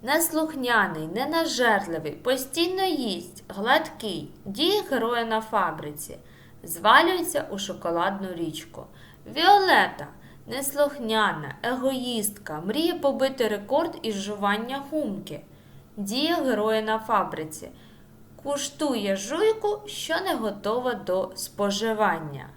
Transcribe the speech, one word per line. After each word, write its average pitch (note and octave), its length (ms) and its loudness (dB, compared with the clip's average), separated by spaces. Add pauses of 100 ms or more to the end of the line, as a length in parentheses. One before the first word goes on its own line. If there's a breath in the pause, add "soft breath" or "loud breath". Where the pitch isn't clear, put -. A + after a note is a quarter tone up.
Неслухняний, B3+ 1040 0
ненажерливий, G#3+ 1040 0
постійно E4+ 720 0
їсть, B3 640 -2
гладкий. G3+ 840 0 (140)
Дії E4+ 460 2
героя A#3 340 0
на A3 160 0
фабриці. D#3 760 -4 (460 loud breath)
Звалюється C4+ 880 4
у G3+ 60 -6
шоколадну F#3+ 760 -2
річку. E3 500 -8 (520 loud breath)
Віолета. D#4+ 720 6 (400 loud breath)
Неслухняна, A3 1160 0
егоїстка, A#3+ 1040 -2
мріє D#4+ 280 0
побити C4+ 540 0
рекорд C4 540 -2
із A3 140 -4
жування G#3 760 -2
гумки. G3 500 -4 (560 loud breath)
Дія C4 380 0
героя A3 460 2
на A3 180 0
фабриці. F#3 720 -4 (720 loud breath)
Куштує C4 720 -2
жуйку, G#4 720 0
що - 340 -4
не F#4 160 0
готова A3 580 -2
до F#3+ 420 -2
споживання. G3+ 1200 -2